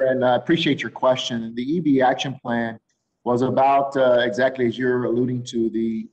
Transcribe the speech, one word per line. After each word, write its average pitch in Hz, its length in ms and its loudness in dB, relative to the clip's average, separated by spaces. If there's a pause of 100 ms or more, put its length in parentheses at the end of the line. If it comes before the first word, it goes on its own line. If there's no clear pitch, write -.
and 127 160 0
I 123 140 4
appreciate 160 440 0
your 113 100 -8
question. 120 600 -2
The 120 80 -8
E 147 200 -2
V 139 200 2
action 135 400 0
plan 117 380 -4 (460)
was 120 160 2
about, 139 560 2
uh, 123 220 4
exactly 123 460 0
as 117 120 0
you're 123 260 0
alluding 123 400 -2
to, 113 260 -2
the, 110 440 -4